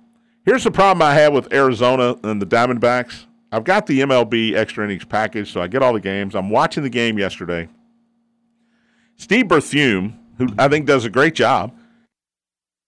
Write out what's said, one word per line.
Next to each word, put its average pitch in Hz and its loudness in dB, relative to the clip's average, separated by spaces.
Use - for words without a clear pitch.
Here's 233 2
the 226 0
problem 190 4
I 143 4
have 151 6
with 127 0
Arizona 123 2
and 107 -4
the 101 -4
Diamondbacks. 120 0
I've 113 -4
got 202 0
the 135 0
M 139 0
L 123 4
B 113 -2
extra 107 -2
innings 101 -8
package, 104 -6
so 95 -4
I 87 -4
get 117 -2
all 127 2
the 107 -2
games. 98 -6
I'm 98 -6
watching 151 -2
the 135 -4
game 117 -2
yesterday. 87 -6
Steve 226 0
Berthume, 131 0
who 127 0
I 131 4
think 147 0
does 131 2
a 117 -4
great 143 2
job, 117 0